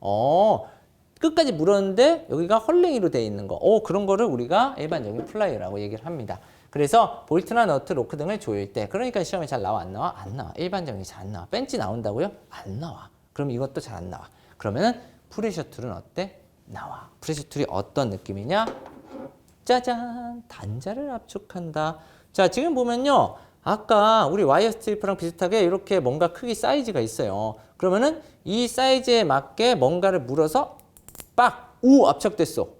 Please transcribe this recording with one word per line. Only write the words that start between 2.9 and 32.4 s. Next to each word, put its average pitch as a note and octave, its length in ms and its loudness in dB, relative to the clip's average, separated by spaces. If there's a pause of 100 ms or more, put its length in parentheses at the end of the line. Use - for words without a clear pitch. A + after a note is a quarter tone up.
돼 B2 140 0
있는 G2+ 240 -6
거. F2 80 -6
어, G#3+ 260 4
그런 G3+ 220 -2
거를 G3 220 2
우리가 E3+ 520 0
일반적인 C3+ 480 -6
플라이어라고 A#2+ 540 -4
얘기를 G#2 240 -8
합니다. C3 360 -10 (300)
그래서 D#3+ 560 2
볼트나 G#3 400 0
너트, D3+ 260 0
로크 C#3 240 -4
등을 F#3+ 240 -6
조일 G2+ 320 -4
때, G#2+ 160 -4
그러니까 A#3 340 -4
시험에 E3 240 -6
잘 B2+ 160 -4
나와, G2+ 200 -2
안 F#2 100 -12
나와? B2 240 -6
안 G2 200 -12
나와. G#2+ 200 -10
일반적인 E3+ 440 -6
게 F#2+ 40 -12
잘 - 160 -18
안 G2 120 -12
나와. F2 180 -10
벤치 B3 280 -6
나온다고요? A2+ 540 -4 (180)
안 G#2 300 -12
나와. D#3 300 -14 (220)
그럼 C#3+ 180 -6
이것도 C3+ 300 -6
잘 G#2+ 160 -12
안 F2 140 -12
나와. - 180 -14 (280)
그러면은 E3+ 440 -2 (300)
프레셔 G3 400 -6
툴은 A#2 220 -10
어때? - 480 -10 (260)
나와. - 420 -14 (120)
프레셔 D3 280 -6
툴이 - 200 -4
어떤 A2+ 420 -4
느낌이냐? G#2+ 560 -4 (960)
짜잔! A#3+ 840 -2
단자를 G3 600 -8
압축한다. E3 880 -6 (340)
자, F#3+ 160 4
지금 D#4 260 -2
보면요. B3 600 2 (260)
아까 G#3+ 640 4
우리 F#3+ 160 0
와이어 F3 300 6
스트리퍼랑 G#3 440 -4
비슷하게 F3+ 460 -2
이렇게 F#3 380 2
뭔가 D3+ 320 2
크기 A#3+ 220 -6
사이즈가 A#3 460 0
있어요. G#2+ 560 -4 (200)
그러면은 A#3 440 2 (240)
이 A3+ 240 -2
사이즈에 B3+ 560 2
맞게 E3 520 2
뭔가를 F3 440 2
물어서 D#3 580 0 (560)
빡! - 480 0
오! C4 260 10
압착됐어. - 600 0 (120)